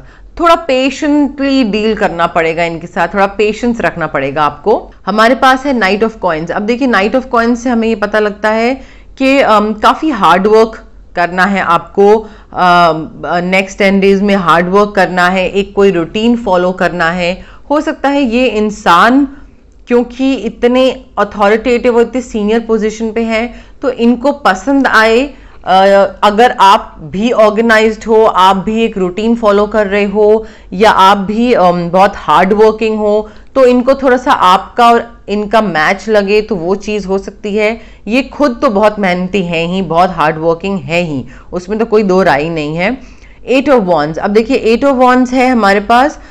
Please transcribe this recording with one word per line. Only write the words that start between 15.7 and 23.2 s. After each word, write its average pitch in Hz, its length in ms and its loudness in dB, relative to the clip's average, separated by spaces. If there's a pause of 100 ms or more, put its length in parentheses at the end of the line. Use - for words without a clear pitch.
कोई 196 160 4
रूटीन 214 460 -2
फॉलो 180 340 -2
करना 175 400 -2
है। 180 340 -4 (240)
हो 294 120 0
सकता 294 280 -4
है 285 120 0
ये 247 260 0
इंसान, 214 800 2 (600)
क्योंकि 247 460 0
इतने 240 720 0 (120)
अथॉरिटेटिव 220 800 0
और 233 60 4
इतने 233 200 -4
सीनियर 220 380 -2
पोजीशन 220 520 -4
पे 226 100 -4